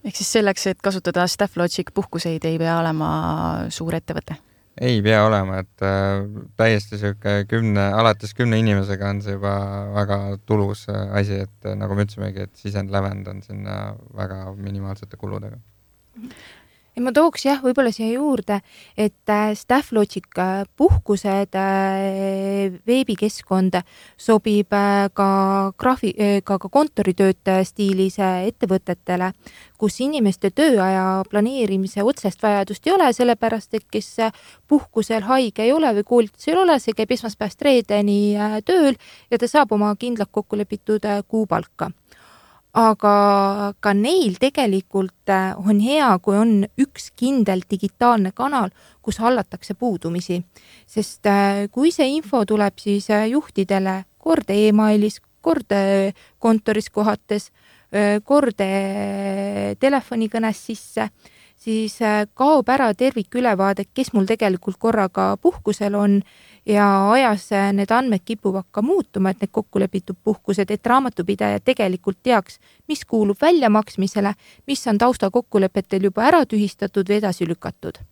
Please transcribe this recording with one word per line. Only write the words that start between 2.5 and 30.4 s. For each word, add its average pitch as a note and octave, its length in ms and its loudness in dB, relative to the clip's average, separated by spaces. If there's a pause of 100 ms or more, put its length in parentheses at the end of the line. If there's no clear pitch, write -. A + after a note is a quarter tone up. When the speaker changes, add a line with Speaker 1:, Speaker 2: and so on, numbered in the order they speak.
Speaker 1:
pea E3 180 0
olema D#3+ 920 -2
suur E3 260 -8
ettevõte? E3 400 -8 (420)
Speaker 2:
Ei A#2+ 240 0
pea G#2+ 240 4
olema, F#2+ 340 0
et, - 220 -12
äh, G2 460 -2 (300)
täiesti G#2+ 420 0
sihuke G2+ 480 -2
kümne, G2+ 460 0
alates A2 420 0
kümne A#2 240 2
inimesega G2+ 500 0
on G2+ 120 -4
see G2+ 100 -8
juba G2 240 -4 (400)
väga G2+ 500 -2
tulus, G2+ 440 -2
äh, G2+ 260 -6
asi, G2+ 180 0
et, G2 320 -8
äh, G2+ 100 -6
nagu G2 200 -4
me G2+ 80 2
ütlesimegi, G2+ 400 -8
et F#2+ 120 -16
sisendlävend G2 720 -6
on G2 140 -14
sinna G2+ 540 -12 (220)
väga F#2+ 400 -10
minimaalsete G2 600 -12
kuludega. G2+ 380 -12 (1400)
Speaker 3:
Ja A#3+ 80 -6
ma B3+ 80 -2
tooks D4+ 320 2
jah, C#4 160 2
võib-olla B3+ 320 2
siia A3 220 -4
juurde, B3 480 -2 (340)
et, G#3+ 320 -2
äh, G#3+ 260 0
Stafflogic, G#3+ 760 -2 (100)
äh, F#3+ 240 -2 (140)
puhkused, G3+ 840 2
äh, G3 1120 -2 (160)
veebikeskkond G#3 880 0 (400)
sobib, G#3+ 560 0
äh, G3+ 420 2
ka G3 640 2
graafi-, B3+ 380 -2
äh, G3+ 260 2
ka, G3 160 -2
ka F#3 120 -8
kontoritöötaja F#3+ 1000 2
stiilis, F#3+ 520 -2
äh, F#3 280 0
ettevõtetele, F#3 840 -2 (440)
kus G#3+ 220 -2
inimeste A#3+ 560 0